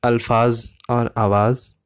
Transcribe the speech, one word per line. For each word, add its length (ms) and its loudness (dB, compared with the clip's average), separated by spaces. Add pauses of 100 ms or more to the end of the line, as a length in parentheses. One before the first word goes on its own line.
अल्फाज 720 0 (120)
और 260 -2
आवाज़ 580 0 (120)